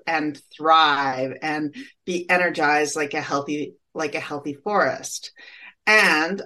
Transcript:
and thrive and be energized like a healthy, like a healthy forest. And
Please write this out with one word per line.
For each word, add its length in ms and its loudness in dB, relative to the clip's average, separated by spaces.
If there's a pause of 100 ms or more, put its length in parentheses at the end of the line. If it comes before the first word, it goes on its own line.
and 340 -4 (160)
thrive 840 2
and 320 -4 (300)
be 260 -4
energized 640 0
like 180 -4
a 60 -4
healthy, 540 -6 (200)
like 200 -6
a 60 -6
healthy 340 -8
forest. 800 -4 (540)
And 600 6